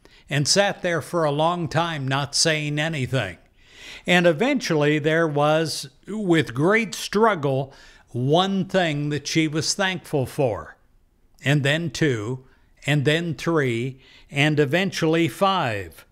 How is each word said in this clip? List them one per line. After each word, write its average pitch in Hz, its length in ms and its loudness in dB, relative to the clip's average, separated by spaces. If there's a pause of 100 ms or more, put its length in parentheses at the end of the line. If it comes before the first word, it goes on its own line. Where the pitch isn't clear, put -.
(300)
and 143 160 0
sat 196 360 0
there 170 200 -2
for 170 220 -2
a 147 80 0
long 165 340 0
time 156 400 -2
not 135 300 -2
saying 151 420 0
anything. 131 600 -2 (680)
And 180 220 4
eventually 156 720 2
there 160 260 2
was, 151 640 0 (180)
with 175 480 0
great 196 400 2
struggle, 147 800 0 (380)
one 175 560 0
thing 151 420 0
that 147 180 -4
she 160 220 0
was 147 260 -2
thankful 180 520 -2
for, 110 500 -4 (680)
and 143 160 2
then 151 280 0
two, 127 540 -2 (420)
and 143 180 2
then 160 300 0
three, 131 640 -2 (320)
and 147 280 2
eventually 165 680 0
five. 131 840 -2